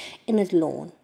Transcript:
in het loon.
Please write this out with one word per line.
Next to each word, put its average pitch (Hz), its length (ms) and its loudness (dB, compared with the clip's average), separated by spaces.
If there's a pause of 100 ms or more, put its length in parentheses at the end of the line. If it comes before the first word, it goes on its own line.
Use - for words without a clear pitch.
(260)
in 220 120 2
het 196 140 2
loon. 156 400 0 (120)